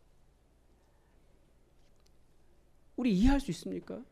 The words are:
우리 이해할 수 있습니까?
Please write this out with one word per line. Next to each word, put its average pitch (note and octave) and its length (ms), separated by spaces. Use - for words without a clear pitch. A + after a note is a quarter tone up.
우리 B3 160
이해할 C4 280
수 C4+ 100
있습니까? F#3 600